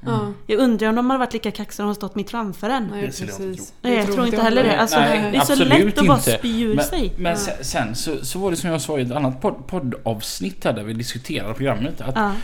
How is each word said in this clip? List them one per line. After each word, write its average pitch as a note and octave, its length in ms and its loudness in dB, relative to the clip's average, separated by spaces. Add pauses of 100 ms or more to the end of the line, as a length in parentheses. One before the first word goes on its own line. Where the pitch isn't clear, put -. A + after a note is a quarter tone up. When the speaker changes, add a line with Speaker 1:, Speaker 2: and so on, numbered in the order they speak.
Speaker 1:
Ja. G#3+ 300 -2 (160)
Speaker 2:
Jag A3 120 2
undrar A3 300 4
om A3 60 2
de B3 140 2
har C4+ 80 2
varit B3 160 -2
lika G#3+ 180 -4
kaxiga G#3 320 -8
om G#3 40 0
de - 20 0
har G#3 60 -2
stått G3+ 200 -8
mitt G3+ 160 -6
framför G#3+ 380 -6
en. B3+ 220 -2
Speaker 1:
Nej, G#3 140 -6
Speaker 3:
Det - 60 -6
skulle F3+ 200 -8
jag - 100 -10
inte F#3+ 160 -6
Speaker 1:
precis. - 140 -14
Speaker 3:
tro. - 100 -20
Speaker 2:
Nej, B3 160 2
jag G3+ 100 2
Speaker 1:
Det G3+ 60 0
Speaker 2:
tror A#3+ 120 2
inte G#3+ 120 2
Speaker 1:
jag A3+ 60 4
Speaker 2:
heller A#3 200 6
det. A3+ 60 4
Speaker 1:
heller. - 120 2
Speaker 2:
Alltså, F#3 180 4
Speaker 4:
Nej, - 220 4 (100)
Speaker 2:
det C4 60 2
är - 40 6
så - 120 4
Speaker 4:
absolut - 320 6
Speaker 2:
lätt G#3 120 0
att - 100 6
bara B3+ 100 8
Speaker 4:
inte. A#2 200 2
Speaker 2:
spy A#3 260 -2
ur G#3+ 120 2
Speaker 4:
Men, D3 100 2
Speaker 2:
sig. C#4+ 320 -2
Speaker 4:
men F3 140 0
Speaker 1:
Ja. E3 60 0
Speaker 4:
sen, - 260 -6
sen A#2+ 320 -2
så, C3+ 300 -4
så F3+ 140 -4
var G3 120 0
det E3 60 -2
som F3+ 120 -2
jag D#3+ 120 0
sa D3+ 180 -2
i - 20 0
ett B2 100 -2
annat C3 300 -2
podd-, - 260 -4
poddavsnitt C3 960 -4
här D#3 100 2
där G#2+ 100 -4
vi A2 100 -6
diskuterade A#2 600 -6
programmet, B2+ 480 -2
att B2+ 140 -4
Speaker 2:
Ja. G#3 160 0 (120)